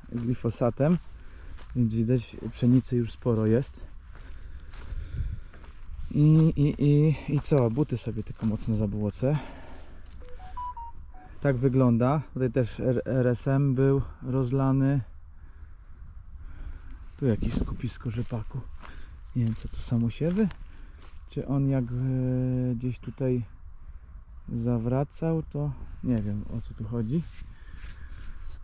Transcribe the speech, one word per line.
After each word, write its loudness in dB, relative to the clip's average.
glifosatem, 2
więc 4
widać, 2
pszenicy 4
już 0
sporo 2
jest. 2
I, 8
i, 4
i, 6
i 0
co? 6
Buty 0
sobie -6
tylko -6
mocno 0
zabłocę. 0
Tak 4
wygląda. 6
Tutaj 2
też 2
R-, 2
R 4
S 0
M 4
był 6
rozlany. 4
Tu 0
jakieś 4
skupisko -2
rzepaku. -4
Nie 2
wiem, 2
co -8
to, -8
samosiewy? 2
Czy -6
on 2
jak, 2
e, 0
gdzieś -2
tutaj 0
zawracał, 0
to -4
nie 2
wiem, -2
o -4
co -8
tu -8
chodzi. 0